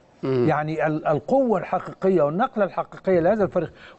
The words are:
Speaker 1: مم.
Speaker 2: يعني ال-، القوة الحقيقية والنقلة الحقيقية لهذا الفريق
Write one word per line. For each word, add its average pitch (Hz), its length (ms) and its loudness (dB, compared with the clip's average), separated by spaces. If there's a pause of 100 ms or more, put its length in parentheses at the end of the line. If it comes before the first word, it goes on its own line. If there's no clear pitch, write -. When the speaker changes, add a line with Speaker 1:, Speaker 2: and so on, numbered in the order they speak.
(220)
Speaker 1:
مم. 131 260 2
Speaker 2:
يعني 156 380 0
ال-، 151 200 -2
القوة 208 520 0
الحقيقية 175 640 -2
والنقلة 196 420 0
الحقيقية 170 560 -2
لهذا 196 240 2
الفريق 170 280 -4 (260)